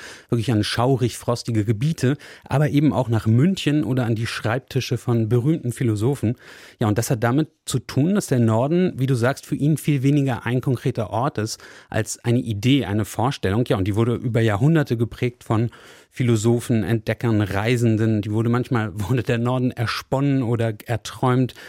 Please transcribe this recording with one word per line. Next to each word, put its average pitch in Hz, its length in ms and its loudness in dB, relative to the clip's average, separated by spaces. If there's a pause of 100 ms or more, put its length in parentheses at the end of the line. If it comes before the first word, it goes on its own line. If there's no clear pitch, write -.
(280)
wirklich 120 240 0
an 104 100 4
schaurig 123 540 0
frostige 117 480 -2
Gebiete, 127 540 0 (280)
aber 147 220 0
eben 143 240 2
auch 110 160 0
nach 113 180 0
München 147 560 2
oder 127 220 0
an 113 100 0
die 110 120 -2
Schreibtische - 720 -4
von 113 320 0
berühmten 123 420 0
Philosophen. 113 640 0 (440)
Ja, 107 80 2
und 104 100 2
das 113 120 -4
hat 117 140 0
damit 135 240 0 (160)
zu - 140 -4
tun, 160 360 0
dass 202 120 -2
der 127 140 0
Norden, 139 560 2
wie 131 100 -2
du 135 80 0
sagst, 120 320 -2
für 147 100 -4
ihn 143 220 0
viel 143 240 -2
weniger 139 320 2 (100)
ein 123 160 0
konkreter 117 500 -2
Ort 117 280 -4
ist 107 240 -6 (260)
als - 360 -4
eine 120 160 2
Idee, 117 460 0
eine 104 180 -2
Vorstellung. 110 640 -2
Ja, 135 80 2
und 95 100 0
die 101 80 -2
wurde 113 220 2
über 117 240 -2
Jahrhunderte 123 560 2
geprägt 117 480 -4
von 113 260 0 (400)
Philosophen, 117 760 2
Entdeckern, 113 560 0
Reisenden. 110 840 2
Die 107 80 -6
wurde 113 180 0
manchmal, 117 460 -2
<laughs> - 0 -
wurde 107 280 -2
der 120 160 0
Norden 123 320 0
ersponnen 135 720 -2
oder 113 320 0 (120)
erträumt. 123 680 0 (140)